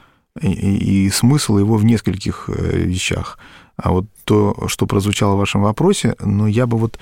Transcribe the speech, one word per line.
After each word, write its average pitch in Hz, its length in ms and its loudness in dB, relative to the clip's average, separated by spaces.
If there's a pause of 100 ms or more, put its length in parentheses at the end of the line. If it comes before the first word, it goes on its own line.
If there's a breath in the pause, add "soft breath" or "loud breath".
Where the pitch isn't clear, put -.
(400 soft breath)
и, - 120 -4
и, 98 540 0
и 98 40 2
смысл 120 480 2
его 104 200 2
в 104 80 2
нескольких, 104 640 -2
э, 87 280 -2
вещах. - 600 -4 (400 loud breath)
А - 140 -2
вот 92 140 0 (200)
то, 104 420 2
что - 180 -4
прозвучало 101 500 0
в 98 40 0
вашем 101 240 0
вопросе, 127 560 0
ну, 101 260 0
я 110 220 0
бы 117 100 0
вот, 113 240 -4